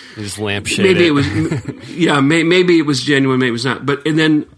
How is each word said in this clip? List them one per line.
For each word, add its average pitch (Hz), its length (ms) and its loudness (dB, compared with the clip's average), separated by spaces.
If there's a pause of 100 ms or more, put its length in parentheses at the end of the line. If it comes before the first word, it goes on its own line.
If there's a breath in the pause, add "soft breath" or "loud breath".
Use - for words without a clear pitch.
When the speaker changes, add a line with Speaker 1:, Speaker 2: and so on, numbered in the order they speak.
(140 loud breath)
Speaker 1:
He 110 80 -12
just 101 160 -10
lampshade 104 460 -2
Speaker 2:
maybe 175 220 4
Speaker 1:
it. - 20 2
Speaker 2:
it 151 40 2
was, 143 800 -4
Speaker 1:
<laughs> - 0 -
Speaker 2:
yeah, 151 300 0
may-, 156 240 2
maybe 175 340 4
it 147 80 2
was 135 160 -2
genuine, 135 380 2
maybe 127 80 0
it 113 40 -2
was 117 120 -6
not, 127 200 -4
but, 139 220 -2
and 156 120 0
then, 156 280 2 (100)